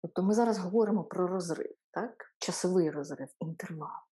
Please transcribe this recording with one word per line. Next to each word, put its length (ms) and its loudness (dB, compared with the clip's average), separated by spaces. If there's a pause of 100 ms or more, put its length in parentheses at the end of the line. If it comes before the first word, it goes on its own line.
Тобто 200 -2
ми 100 4
зараз 260 4
говоримо 440 2
про 240 -2
розрив, 480 -4 (160)
так? 240 -6 (240)
Часовий 520 2
розрив, 360 -6 (120)
інтервал. 640 -8 (100)